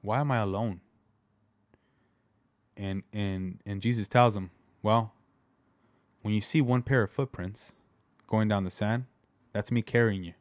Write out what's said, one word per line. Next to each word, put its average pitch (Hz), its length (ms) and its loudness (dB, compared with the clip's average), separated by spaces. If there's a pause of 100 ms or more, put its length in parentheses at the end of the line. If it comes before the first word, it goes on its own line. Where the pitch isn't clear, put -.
Why 107 180 -2
am 147 120 0
I 123 60 2
alone?" 101 440 -2 (2000)
And, 98 260 -4 (100)
and, 95 520 -4
and 98 160 -6
Jesus 113 260 0
tells 120 280 4
him, 95 160 -6 (300)
"Well, 110 320 2 (1080)
when 107 120 -2
you 107 80 2
see 156 200 2
one 123 200 2
pair 127 220 2
of 95 80 -4
footprints 101 640 -8 (540)
going 110 200 2
down 101 160 2
the 92 80 -4
sand, 117 340 -2 (480)
that's - 180 -2
me 120 100 2
carrying 107 420 2
you." 85 180 -12